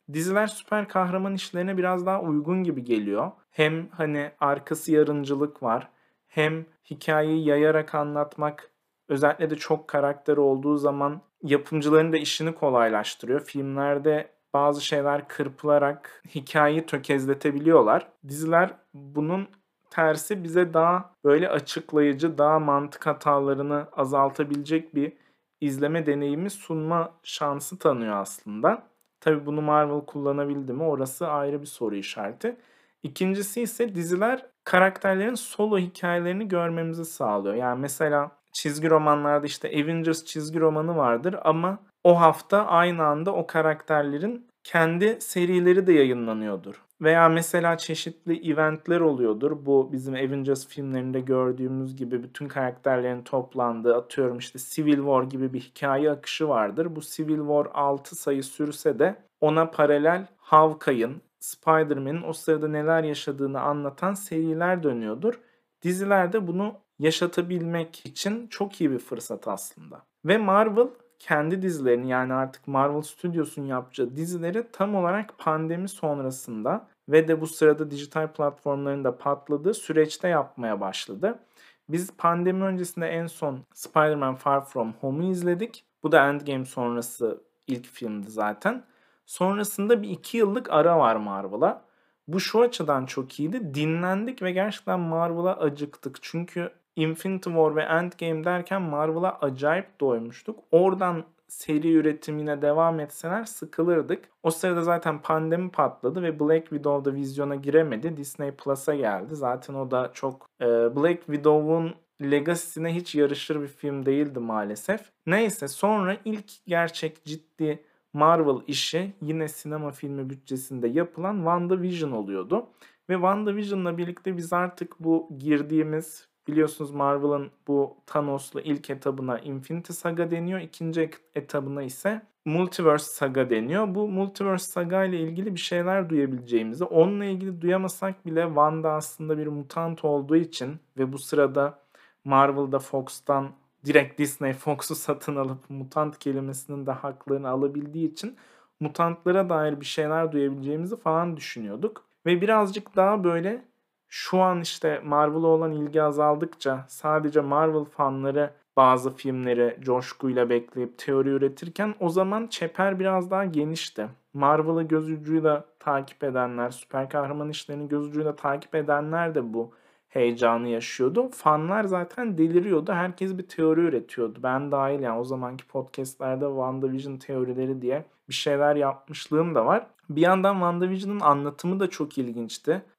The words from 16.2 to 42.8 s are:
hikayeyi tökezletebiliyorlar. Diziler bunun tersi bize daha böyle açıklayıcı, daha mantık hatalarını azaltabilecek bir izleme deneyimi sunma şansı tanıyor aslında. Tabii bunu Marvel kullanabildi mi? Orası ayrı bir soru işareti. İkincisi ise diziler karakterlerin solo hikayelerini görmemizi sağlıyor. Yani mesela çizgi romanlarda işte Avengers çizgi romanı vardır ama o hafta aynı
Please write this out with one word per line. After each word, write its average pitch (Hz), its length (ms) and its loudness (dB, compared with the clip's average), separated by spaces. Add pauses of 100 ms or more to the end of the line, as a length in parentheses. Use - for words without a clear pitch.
hikayeyi 151 500 2
tökezletebiliyorlar. 139 1200 4 (200)
Diziler 160 460 2 (200)
bunun 147 540 -4 (420)
tersi 160 540 0
bize 170 300 2
daha 175 400 2 (120)
böyle 156 240 6
açıklayıcı, 147 880 2
daha 151 220 6
mantık 143 460 0
hatalarını 147 880 0
azaltabilecek 143 1040 0
bir 143 180 -2 (480)
izleme 147 440 0
deneyimi 143 440 0
sunma 165 640 -4 (120)
şansı 143 560 -6
tanıyor 117 360 0
aslında. 107 680 -2 (360)
Tabii 151 260 0
bunu 147 160 -4
Marvel 151 400 2
kullanabildi 143 720 -4
mi? 147 100 -4
Orası 139 440 -2
ayrı 143 340 -2
bir 147 60 -14
soru 107 280 -4
işareti. 113 600 -8 (460)
İkincisi 196 580 -4
ise 233 340 -4
diziler 185 500 -2 (180)
karakterlerin 190 720 2
solo 208 420 0
hikayelerini 180 680 -2
görmemizi 165 580 -2
sağlıyor. 104 500 -2
Yani 123 240 0
mesela 147 520 0 (200)
çizgi 151 380 -2
romanlarda 147 560 4
işte 139 220 -6
Avengers 160 580 0
çizgi 156 340 -6
romanı 160 380 2
vardır 135 460 2
ama 170 360 2 (240)
o 170 180 8
hafta 170 440 4
aynı 170 380 4